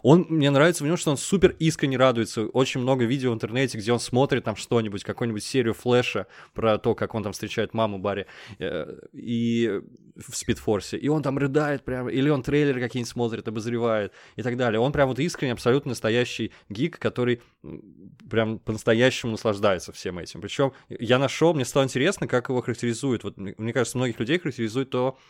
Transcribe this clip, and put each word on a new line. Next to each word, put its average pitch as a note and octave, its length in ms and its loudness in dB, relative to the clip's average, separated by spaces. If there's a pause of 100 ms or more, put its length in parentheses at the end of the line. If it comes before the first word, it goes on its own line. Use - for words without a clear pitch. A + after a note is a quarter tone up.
он, E3 260 8
мне D3+ 220 4
нравится D3 340 4
в - 20 0
нём, E3+ 120 2
что - 120 -2
он C#3 60 2
супер - 420 -2
искренне D3 380 0
радуется. A#2 480 2
Очень C3 380 0
много B2+ 240 2
видео B2+ 260 0
в - 20 -2
интернете, A#2+ 420 -2
где A2 160 -2
он A#2+ 60 4
смотрит B2+ 460 0
там A2 120 -4
что-нибудь, G#2+ 460 -2
какую-нибудь G#2+ 400 -4
серию A#2 320 0
Флэша A#2+ 520 0 (280)
про G#2+ 240 2
то, A2+ 160 0
как - 220 -4
он G#2 80 -2
там G2+ 80 -6
встречает G#2 420 -4
маму G#2+ 240 0
Барри, G2 280 -4 (340)
э, - 380 -6 (140)
и A#2 680 0 (360)
в - 200 -14
Спидфорсе. - 600 -2
И C3 120 -4
он D3+ 140 0
там C#3 160 -2
рыдает C#3+ 460 0
прямо, B2+ 260 -6
или C3+ 200 2
он C#3 120 0
трейлеры C#3+ 380 2
какие-нибудь A#2+ 300 -4
смотрит, A#2 380 -2
обозревает A2+ 640 0 (240)
и A#2 60 -6
так B2 140 -2
далее. A#2+ 240 2
Он C3 120 2
прям C#3+ 160 4
вот B2 100 -2
искренне, C#3+ 340 -2
абсолютно C3 380 2
настоящий A#2 640 -2 (160)
гик, C3 320 -4
который, B2 400 0 (240)
м, - 520 -18 (140)
прям A2 300 0
по-настоящему A#2 720 2
наслаждается G2+ 600 0
всем F2+ 260 -8
этим. E2 220 -12
Причём C3 320 -2 (160)
я B2 300 2
нашёл, D3+ 360 2
мне C3+ 100 0
стало C#3 200 2
интересно, C3 440 0
как B2 200 0
его B2+ 120 0
характеризуют. A#2 640 -2
Вот G2+ 140 -8
мне, G2 200 -8
мне A2+ 140 -4
кажется, B2 260 0
многих B2 220 -2
людей C3 180 0
характеризует B2+ 520 -4
то, B2+ 280 -2 (100)